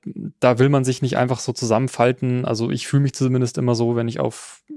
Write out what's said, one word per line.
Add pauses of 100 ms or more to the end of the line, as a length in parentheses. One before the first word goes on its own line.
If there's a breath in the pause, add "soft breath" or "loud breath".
(400)
da
will
man
sich
nicht
einfach
so
zusammenfalten.
Also
ich
fühl
mich
zumindest
immer
so,
wenn
ich
auf, (140)